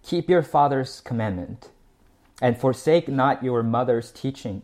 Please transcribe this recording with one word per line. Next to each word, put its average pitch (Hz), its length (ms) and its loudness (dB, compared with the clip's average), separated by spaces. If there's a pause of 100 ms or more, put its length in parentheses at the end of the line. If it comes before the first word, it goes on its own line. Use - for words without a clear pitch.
keep 175 260 -4
your 175 140 4
father's 139 580 0
commandment, 107 720 -6 (720)
and 117 160 2
forsake 156 500 2
not 135 340 0
your 123 200 0
mother's 117 480 0
teaching. 120 540 -10